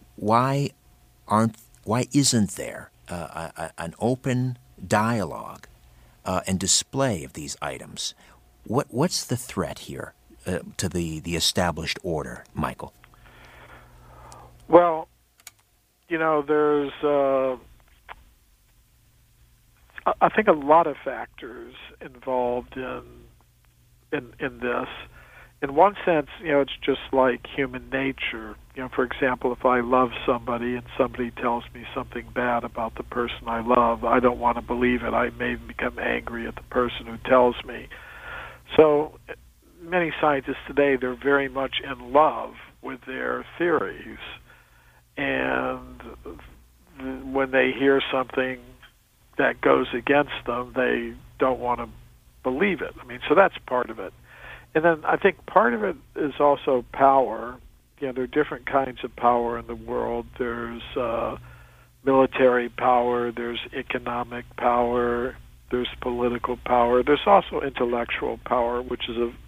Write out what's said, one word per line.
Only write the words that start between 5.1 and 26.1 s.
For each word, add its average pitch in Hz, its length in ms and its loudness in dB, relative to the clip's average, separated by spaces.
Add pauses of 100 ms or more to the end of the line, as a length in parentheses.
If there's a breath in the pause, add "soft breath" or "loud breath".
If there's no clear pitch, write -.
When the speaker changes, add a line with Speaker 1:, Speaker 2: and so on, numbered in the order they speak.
Speaker 1:
uh, 92 220 0
and 92 120 0
display 101 640 0
of - 120 -14
these 71 260 -10
items? - 540 -8 (500 soft breath)
What, 135 240 -2
what's 147 340 -2
the 123 140 -4
threat - 440 -6
here? - 340 -12 (320)
Uh, 90 120 -2 (180)
to 95 120 -4
the, 80 320 -4
the 85 160 -4
established 80 640 0
order, 76 420 -6 (100)
Michael? 71 380 -6 (1800 loud breath)
Speaker 2:
Well, 170 400 6 (1000)
you 165 100 -2
know, 156 240 4
there's, 147 500 4 (100)
uh, 135 540 2 (2500)
I, - 200 4
I - 20 6
think 214 200 2
a 180 40 10
lot 156 340 6
of 139 180 -4
factors 120 680 -12 (260)
involved 123 760 -4
in, 127 260 -10 (1080)
in, 123 260 -6
in 127 220 -8
this. 123 280 -4 (720 loud breath)
In 139 120 -4
one 190 200 6 (120)
sense, 156 220 2 (120)